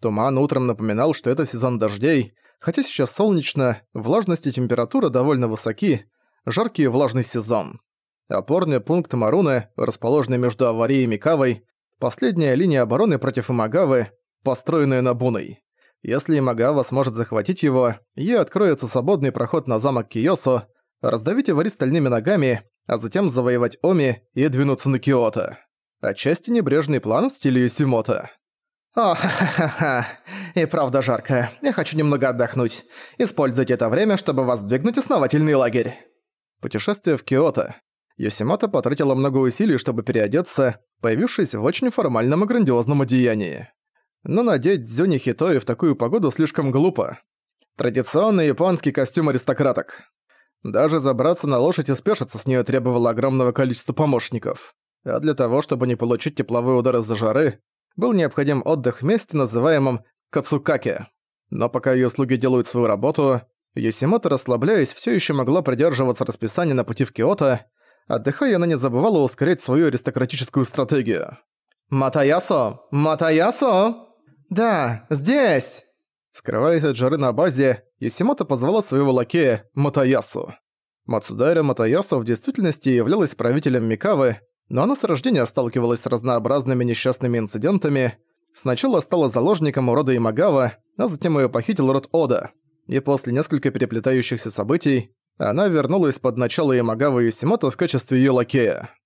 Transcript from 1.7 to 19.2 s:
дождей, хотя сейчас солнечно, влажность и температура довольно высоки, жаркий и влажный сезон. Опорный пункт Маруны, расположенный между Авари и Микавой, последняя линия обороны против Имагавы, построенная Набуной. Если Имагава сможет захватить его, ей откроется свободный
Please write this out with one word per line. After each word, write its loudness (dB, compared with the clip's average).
дождей, 0
хотя -2
сейчас -4
солнечно, 0
влажность -2
и -2
температура 0
довольно 2
высоки, -2
жаркий -2
и 4
влажный 0
сезон. -4
Опорный 0
пункт -2
Маруны, 0
расположенный 0
между 0
Авари 2
и 0
Микавой, 0
последняя 0
линия 2
обороны 0
против -4
Имагавы, 0
построенная 0
Набуной. -2
Если 0
Имагава 2
сможет -2
захватить -2
его, 2
ей 0
откроется 0
свободный 0